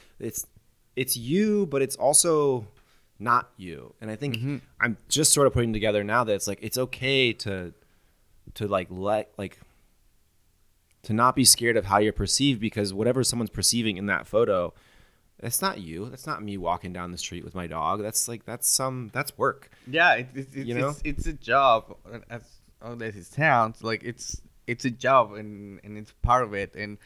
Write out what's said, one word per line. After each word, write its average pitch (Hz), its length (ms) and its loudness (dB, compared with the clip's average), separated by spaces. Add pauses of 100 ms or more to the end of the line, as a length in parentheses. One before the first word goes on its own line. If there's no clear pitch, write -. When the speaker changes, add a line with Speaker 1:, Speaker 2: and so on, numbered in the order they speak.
(200)
Speaker 1:
it's, - 260 -8 (500)
it's 127 220 -2
you, 196 480 2
but 139 160 -2
it's 135 140 -2
also 139 720 2 (500)
not 120 400 2
you. 78 420 -14
And 110 120 -10
I 110 40 -8
think 139 220 -4
Speaker 2:
Mm-hmm. 135 200 -4 (220)
Speaker 1:
I'm 113 180 -2 (100)
just - 260 2
sort 143 140 6
of 113 60 4
putting 117 200 2
together 104 300 2
now 110 220 2
that 107 100 2
it's 92 120 -4
like, 101 140 -6
it's 110 160 -6
okay 131 560 0
to, 92 400 -8 (800)
to, 107 120 -4
like, 92 240 0
let, 101 460 -2
like, 98 220 -10 (1400)
to 107 100 -4
not 123 220 6
be 131 100 4
scared 117 320 4
of 92 80 2
how 101 120 4
you're 107 160 6
perceived, 123 460 2
because 104 340 -2
whatever 120 300 2
someone's 117 260 0
perceiving 110 460 0
in 98 120 -4
that 85 200 0
photo, 101 460 2 (640)
that's - 220 -4
not 190 180 -4
you. 90 300 -10
That's - 180 -14
not 151 160 -6
me 101 140 -8
walking 87 340 -4
down 90 220 -8
the 87 40 -10
street - 280 -10
with 87 100 -14
my 87 120 -6
dog. 80 340 -2
That's, - 260 -4
like, 117 180 -12
that's - 220 -6
some, 127 460 -2
that's 139 240 -6
work. - 320 -2 (180)
Speaker 2:
Yeah, 156 280 6
it, 123 200 -4
it, 135 180 -10
it's, - 20 -20 (120)
Speaker 1:
You 120 80 -4
know? 127 140 0
Speaker 2:
it's, 147 160 -8
it's 147 220 -4
a 160 60 -4
job, 120 640 2 (340)
as 117 120 -12 (400)
odd 120 200 -12
as 110 140 -8
it 90 120 -16
sounds. 123 540 4
Like, 110 220 -4
it's, - 380 -12 (260)
it's 120 160 -6
a 131 80 0
job, 120 420 4
and, 101 520 -14
and 104 120 -14
it's 107 140 -16 (100)
part 123 220 4
of 104 100 -4
it. 98 220 -6
And 104 300 -8